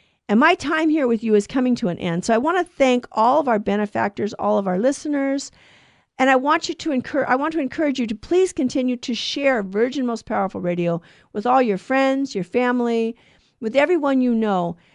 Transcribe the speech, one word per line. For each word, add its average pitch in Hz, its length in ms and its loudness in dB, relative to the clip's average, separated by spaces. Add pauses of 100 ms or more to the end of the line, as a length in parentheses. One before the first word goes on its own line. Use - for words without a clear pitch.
(280)
And 214 120 4
my 339 160 4
time 320 320 -2
here 302 180 2
with 233 160 0
you 214 140 2
is 208 100 2
coming 254 300 0
to 214 120 -4
an 170 100 -4
end. 170 260 -4
So 233 100 2
I 220 40 4
want 330 200 0
to 349 60 0
thank 254 480 0
all 247 260 2
of 285 100 0
our 214 120 2
benefactors, 208 720 -2
all 208 240 0
of 196 80 -2
our 180 120 -2
listeners. 277 720 -2 (680)
And 262 120 4
I 262 60 6
want 294 320 2
you 330 60 -6
to - 160 -6
encour-, 262 380 -2
I 254 80 4
want 302 160 -2
to 320 80 -2
encourage 277 400 -2
you 233 60 -2
to 220 80 -6
please 359 380 0
continue 254 440 -2
to 247 180 -6
share 262 480 -2
Virgin 240 420 -2
Most 233 220 -4
Powerful 196 340 -4
Radio 170 400 -2 (320)
with 208 140 -6
all 254 160 4
your 202 160 0
friends, 269 560 0
your 185 100 -4
family, 240 720 0 (440)
with 220 160 -4
everyone 285 440 2
you 247 140 2
know. 185 420 0 (180)